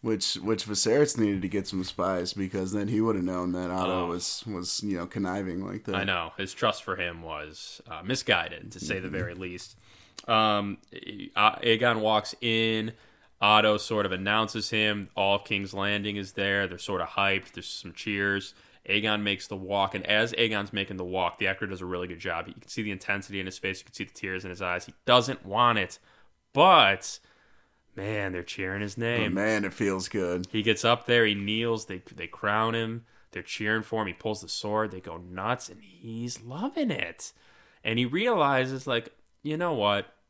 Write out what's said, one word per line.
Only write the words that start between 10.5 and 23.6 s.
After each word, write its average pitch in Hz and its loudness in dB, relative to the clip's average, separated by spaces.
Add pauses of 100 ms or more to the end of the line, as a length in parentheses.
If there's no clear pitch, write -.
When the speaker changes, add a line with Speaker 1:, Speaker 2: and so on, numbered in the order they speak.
Speaker 2:
uh, 107 6
Aegon 113 4
walks 107 2
in. 113 2 (480)
Otto 107 8
sort 104 0
of 92 0
announces 104 0
him. 107 0
All 98 4
of 101 -2
King's 98 -4
Landing 101 -2
is 95 -8
there. 98 2
They're 87 -8
sort 95 -4
of 85 -4
hyped. 98 0
There's - -12
some - -12
cheers. 101 -2 (360)
Aegon 104 2
makes 101 -2
the 104 -8
walk, 98 0
and 95 -6
as 110 4
Aegon's 107 0
making 98 -4
the 92 -4
walk, 90 0
the 101 0
actor 95 -2
does 95 -8
a 92 -8
really 90 -4
good 85 -10
job. 85 -4
You - -14
can - -20
see - -6
the 104 -2
intensity 98 -4
in 92 -6
his 92 -10
face. 95 -4